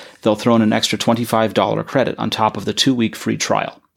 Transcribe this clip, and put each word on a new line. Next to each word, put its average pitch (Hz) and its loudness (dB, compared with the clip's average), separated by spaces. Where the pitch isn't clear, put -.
they'll 107 2
throw 117 2
in 113 6
an 107 2
extra 113 -2
twenty-five 113 0
dollar 107 2
credit - -2
on 110 -4
top 107 0
of 101 -8
the 107 -2
two-week 120 0
free 110 -4
trial. - -4